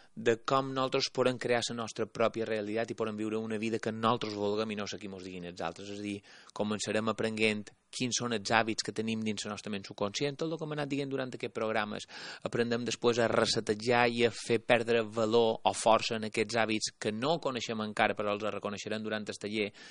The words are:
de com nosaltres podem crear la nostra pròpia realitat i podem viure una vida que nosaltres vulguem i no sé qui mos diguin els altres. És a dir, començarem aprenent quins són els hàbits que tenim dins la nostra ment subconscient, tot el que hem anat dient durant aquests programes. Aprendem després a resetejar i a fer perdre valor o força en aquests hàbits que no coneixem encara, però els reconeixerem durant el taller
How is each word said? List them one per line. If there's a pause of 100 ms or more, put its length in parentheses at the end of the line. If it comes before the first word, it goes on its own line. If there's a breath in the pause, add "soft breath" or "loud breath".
(140 loud breath)
de
com
nosaltres
podem
crear
la
nostra
pròpia
realitat
i
podem
viure
una
vida
que
nosaltres
vulguem
i
no
sé
qui
mos
diguin
els
altres.
És
a
dir, (340 loud breath)
començarem
aprenent (280)
quins
són
els
hàbits
que
tenim
dins
la
nostra
ment
subconscient,
tot
el
que
hem
anat
dient
durant
aquests
programes. (380 loud breath)
Aprendem
després
a
resetejar
i
a
fer
perdre
valor
o
força
en
aquests
hàbits
que
no
coneixem
encara,
però
els
reconeixerem
durant
el
taller (240 loud breath)